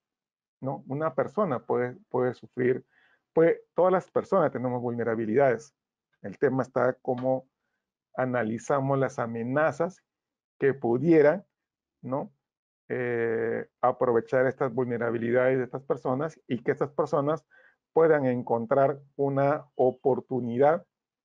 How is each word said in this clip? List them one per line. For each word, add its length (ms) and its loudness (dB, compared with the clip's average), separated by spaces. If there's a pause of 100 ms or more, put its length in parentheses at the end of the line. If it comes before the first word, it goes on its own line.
(600)
¿no? 260 -10
Una 280 -6
persona 500 -2
puede, 320 -4 (100)
puede 280 -2
sufrir, 500 -2 (480)
puede, 300 4 (100)
todas 180 4
las 200 0
personas 400 0
tenemos 280 -4
vulnerabilidades. 960 0 (460)
El 160 -14
tema 260 0
está 380 0
cómo 480 -4 (640)
analizamos 800 -2
las 220 -4
amenazas 840 -4 (560)
que 160 0
pudieran, 720 2 (560)
¿no? 300 -8 (560)
Eh, 800 -4 (140)
aprovechar 640 2
estas 280 -2
vulnerabilidades 840 0
de 60 -2
estas 200 -10
personas 640 -4
y 140 -4
que 100 -2
estas 200 -2
personas 540 -2 (460)
puedan 340 4
encontrar 760 0 (160)
una 500 0 (100)
oportunidad 1120 0 (400)